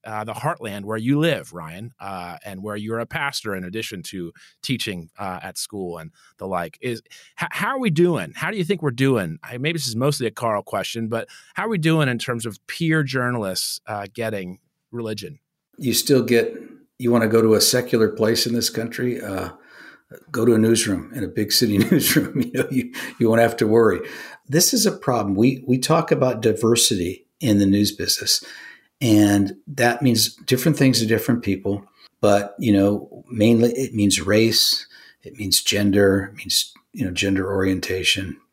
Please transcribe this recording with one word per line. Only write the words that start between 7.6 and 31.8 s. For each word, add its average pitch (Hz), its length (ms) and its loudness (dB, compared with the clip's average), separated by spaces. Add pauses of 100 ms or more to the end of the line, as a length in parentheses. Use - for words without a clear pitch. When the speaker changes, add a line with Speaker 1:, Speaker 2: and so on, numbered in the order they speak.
Speaker 1:
are 269 100 -4
we 254 100 0
doing? 156 480 2
How 160 140 -4
do 220 80 -6
you 180 60 -2
think 170 180 -2
we're 147 80 0
doing? 117 520 0
I, 120 140 -14
maybe 156 220 -4
this 131 100 -6
is 110 80 -6
mostly 135 300 0
a 104 40 -2
Carl 107 320 -2
question, 110 460 -4
but 113 220 -6 (240)
how 185 100 -4
are 226 60 -4
we 214 80 0
doing 160 320 2
in 120 80 -2
terms 117 260 -6
of 104 220 -10
peer 160 360 0
journalists, 123 840 -2
uh, 104 260 -8
getting 101 460 -6 (320)
religion? 110 480 -10 (400)
Speaker 2:
You 120 160 -2
still 131 280 4
get, 113 300 2 (460)
you 120 120 0
wanna 117 160 4
go 113 140 4
to 110 140 6
a 104 80 4
secular 117 480 2
place 113 360 0
in 117 60 -2
this 117 160 -2
country, 123 500 -4
uh, 95 340 -8 (800)
go 113 140 -2
to 120 80 8
a 110 60 6
newsroom, 110 560 2
in 101 100 -6
a 82 40 -6
big 107 240 -4
city 104 260 2
<laughs> - 120 2
newsroom. - 520 2
You - 100 -4
know, - 180 -2
you, 127 220 -2 (260)
you 113 120 4
won't 113 100 4
have 113 160 4
to 113 100 2
worry. 107 400 4 (400)
This 156 280 2
is 208 100 2
a 196 80 2
problem. 107 420 0
We, 123 320 4
we 127 120 2
talk 160 340 2
about 127 300 0
diversity 110 800 2 (200)
in 107 160 4
the 101 80 4
news 101 260 4
business. - 500 -2 (600)
And 101 540 4 (100)
that 120 340 0
means 120 360 2 (100)
different 139 320 0
things 131 220 4
to 113 60 0
different 110 360 0
people. 98 420 -4 (360)